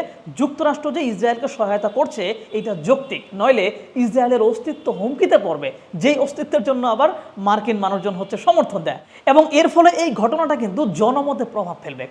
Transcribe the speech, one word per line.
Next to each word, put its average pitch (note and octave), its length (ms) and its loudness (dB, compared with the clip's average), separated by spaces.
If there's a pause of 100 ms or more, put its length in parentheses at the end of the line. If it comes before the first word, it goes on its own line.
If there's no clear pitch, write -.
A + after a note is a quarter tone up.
(400)
যুক্তরাষ্ট্র D4 480 0 (100)
যে E4+ 40 -2 (100)
ইসরায়েলকে A3 220 0 (240)
সহায়তা G#3 400 0
করছে, B3+ 260 -2 (360)
এটা G#3+ 140 -6 (140)
যৌক্তিক, C4 340 0 (180)
নইলে A3 260 0 (380)
ইসরায়েলের A#3+ 460 2
অস্তিত্ব C#4+ 360 -8 (140)
হুমকিতে C#4 460 2
পড়বে, D3 240 -4 (320)
যেই C#4 240 2
অস্তিত্বের D4+ 440 -2
জন্য B3+ 140 0 (120)
আবার D4 140 4 (380)
মার্কিন G#3 380 0
মানুষজন F#3+ 340 -2
হচ্ছে G3 260 -6
সমর্থন D4+ 420 2
দেয়। C#3+ 140 -6 (300)
এবং D#4 120 8 (160)
এর E4 140 6
ফলে E4+ 160 8 (140)
এই E4+ 60 2 (120)
ঘটনাটা D4+ 420 0
কিন্তু G3+ 180 -2 (200)
জনমতে C4 520 0
প্রভাব F3 300 -6
ফেলবে, B2+ 280 -10